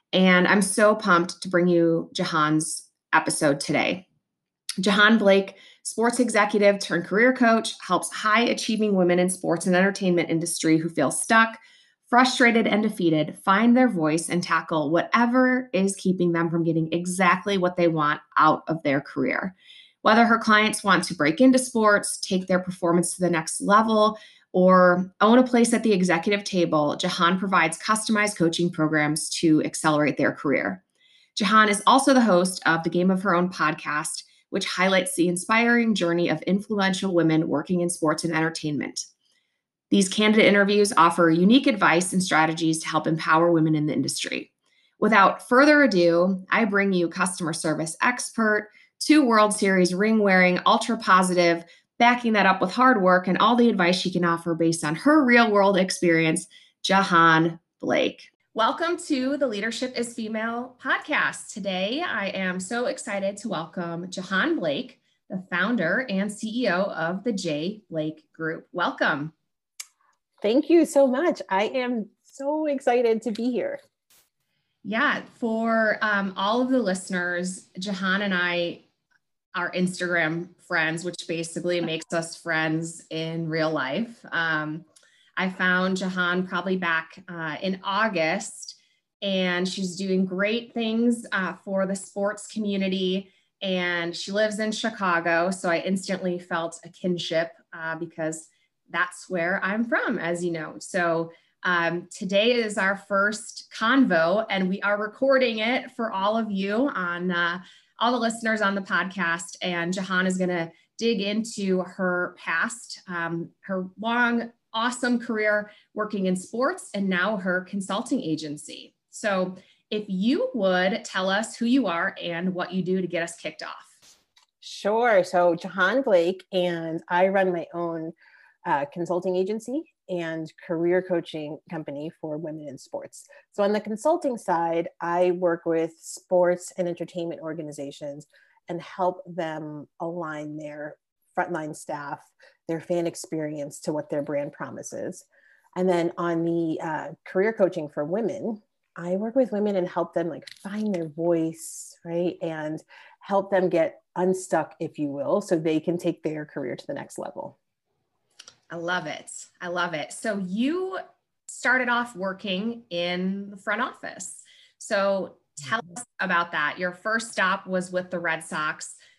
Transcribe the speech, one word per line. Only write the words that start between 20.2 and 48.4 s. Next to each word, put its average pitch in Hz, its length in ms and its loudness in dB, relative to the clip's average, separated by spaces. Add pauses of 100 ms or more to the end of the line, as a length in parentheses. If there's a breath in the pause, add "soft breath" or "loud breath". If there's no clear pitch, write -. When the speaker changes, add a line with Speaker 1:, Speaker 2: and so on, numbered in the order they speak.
Speaker 1:
her 226 140 4
clients 214 440 2
want 190 200 4
to - 100 -8
break 151 260 0
into 254 200 8
sports, 208 580 2
take 185 300 -4
their 180 100 2
performance 175 560 0
to - 80 -12
the 175 80 2
next 165 320 -2
level, 214 560 4 (360 loud breath)
or 185 680 6
own 220 160 8
a 254 60 8
place 233 280 4
at 233 120 2
the 220 100 4
executive 185 500 2
table, 170 520 0
Jahan 180 420 0
provides 180 400 2
customized 214 600 0
coaching 175 340 0
programs 151 580 0 (120)
to 156 220 4
accelerate 151 540 0
their - 140 2
career. 151 520 -2 (520 soft breath)
Jahan 214 340 4
is 202 160 -2
also 269 300 6
the 254 60 6
host 185 440 4
of 165 180 2
the 175 60 -4
Game 180 220 2
of 185 100 0
Her 190 140 2
Own 180 140 2
podcast, 156 720 -4 (260 soft breath)
which 190 160 -4
highlights 185 480 0
the 170 140 2
inspiring 226 680 2
journey 175 360 0
of 156 140 -2
influential 190 720 0
women 160 360 2
working 156 320 -2
in 170 80 0
sports 156 340 -2
and 165 100 -2
entertainment. 160 680 -4 (880)
These 196 160 6
candid 214 380 4
interviews 202 500 4
offer 170 360 6
unique 196 340 6
advice 180 480 2
and 185 100 0
strategies 160 560 2
to - 80 -10
help 160 200 -2
empower 165 440 2
women 160 220 4
in 151 140 0
the 139 60 -2
industry. - 580 -4 (480)
Without 208 500 4
further 294 320 8
ado, 185 680 4
I 220 140 4
bring 196 280 2
you 175 160 2
customer 170 440 -4
service 156 460 -4
expert, 220 680 0 (300 soft breath)